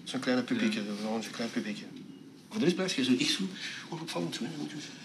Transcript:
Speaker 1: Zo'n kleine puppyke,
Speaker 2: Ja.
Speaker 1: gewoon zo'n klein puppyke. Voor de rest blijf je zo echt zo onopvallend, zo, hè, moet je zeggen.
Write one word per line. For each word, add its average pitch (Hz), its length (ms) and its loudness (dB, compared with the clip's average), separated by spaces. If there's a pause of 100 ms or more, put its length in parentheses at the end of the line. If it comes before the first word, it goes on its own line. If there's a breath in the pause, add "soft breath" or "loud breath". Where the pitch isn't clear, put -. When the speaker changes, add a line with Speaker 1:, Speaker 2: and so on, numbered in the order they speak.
Speaker 1:
Zo'n 127 160 -4
kleine 127 220 4
puppyke, 107 340 4
Speaker 2:
Ja. 104 60 -2 (180)
Speaker 1:
gewoon 110 220 0
zo'n - 100 -6
klein 117 180 -2
puppyke. 107 320 -2 (640)
Voor 110 100 -4
de 123 60 6
rest 170 120 6
blijf 185 180 0
je 131 100 4
zo 127 140 6
echt - 120 4
zo - 120 2 (460 loud breath)
onopvallend, 165 460 -2
zo, - 100 -4
hè, - 140 -4
moet 147 120 -4
je 76 60 -8
zeggen. - 280 -10